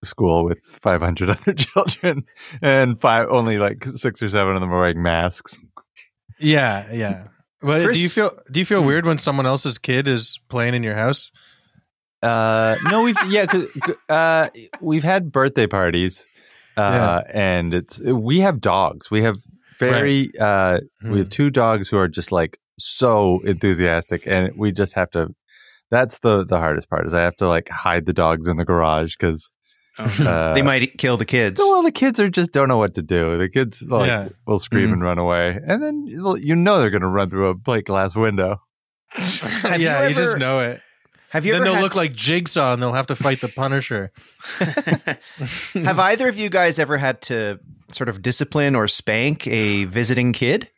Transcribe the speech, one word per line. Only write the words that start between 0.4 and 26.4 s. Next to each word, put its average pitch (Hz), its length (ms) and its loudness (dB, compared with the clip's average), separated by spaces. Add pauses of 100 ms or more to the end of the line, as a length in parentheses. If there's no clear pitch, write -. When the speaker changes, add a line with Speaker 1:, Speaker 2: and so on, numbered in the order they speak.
Speaker 1:
with 87 140 -4 (240)
five 90 180 2
hundred 87 300 -2
<laughs> - 80 0
other 196 160 -2
children, 165 680 -2 (360)
and 135 400 4
five, 113 300 4
only, 113 280 2
like, 101 280 -2
six 123 360 -6
or 110 60 -4
seven 98 260 2
of 95 60 0
them 90 100 -4
are 90 100 2
wearing 87 220 2
masks. 85 560 -2 (800)
Speaker 2:
Yeah, 120 540 0
yeah. 101 360 -6 (340)
But 147 160 0
do 170 60 2
you - 20 2 (220)
Speaker 3:
Chris - 60 -4
Speaker 2:
feel, 214 180 0 (180)
do 139 100 -2
you 185 60 -2
feel 202 160 2
Speaker 1:
Hmm. 143 60 4
Speaker 2:
weird 160 180 2
when 165 100 0
someone 139 300 -2
else's 131 320 -2
kid 135 300 -2
is 117 300 -2 (120)
playing 120 240 -2
in 120 80 -2
your 110 140 -4
house? 117 340 -2 (920)
Speaker 1:
Uh, 113 540 2 (140)
no, 220 120 2
we've, 233 140 2 (120)
yeah, 202 160 2
'cause, 175 220 0 (420)
uh, 160 400 2 (320)
we've 156 240 0
had 180 260 0
birthday 135 360 2
parties, 90 600 0 (520)
uh, - 20 0
Speaker 2:
Yeah. 101 420 2 (160)
Speaker 1:
and 90 360 0
it's, - 260 -6
we 127 400 0
have 180 220 0
dogs. 92 480 0
We 107 140 2
have 110 120 2 (420)
very, 135 600 2
Speaker 2:
Right. - 40 0
Speaker 1:
uh, 95 380 2 (220)
we 107 160 0
have 92 80 0
Speaker 2:
Hmm. 98 40 -14
Speaker 1:
two 147 200 0
dogs 113 380 2
who 104 100 0
are 92 100 2
just, - 240 -6
like, 82 260 0 (200)
so 104 680 2
enthusiastic, 87 840 0
and 92 300 0
we 104 160 0
just 92 220 -2
have 92 160 -2
to. - 240 -4 (560)
That's 120 300 0
the, 104 260 4